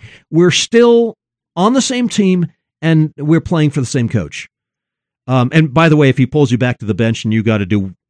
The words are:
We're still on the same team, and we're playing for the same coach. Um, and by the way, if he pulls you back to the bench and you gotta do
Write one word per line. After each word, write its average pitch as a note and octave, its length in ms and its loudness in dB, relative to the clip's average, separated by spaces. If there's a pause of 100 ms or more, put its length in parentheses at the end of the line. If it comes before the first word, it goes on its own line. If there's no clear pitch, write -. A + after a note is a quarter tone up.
(300)
We're E3+ 200 4
still A#3 640 2 (420)
on G3+ 180 2
the C4 80 2
same B3 260 -4
team, F#3 400 0 (340)
and D#3 340 2
we're D3+ 240 0
playing D#3 300 0
for C#3+ 100 -4
the A#2+ 60 -4
same A#2 220 -4
coach. E2+ 400 -6 (800)
Um, B2 260 0
and D#3 200 2
by D#3+ 160 2
the D3+ 80 4
way, C#3+ 120 4
if B2+ 100 0
he B2+ 80 2
pulls C#3+ 260 0
you B2 60 -2
back B2 200 -4
to G#2 80 -12
the G#2 80 -4
bench A2+ 300 -2
and G#2+ 80 -2
you A2 100 -2
gotta G#2 240 -2
do F#2+ 280 -4 (160)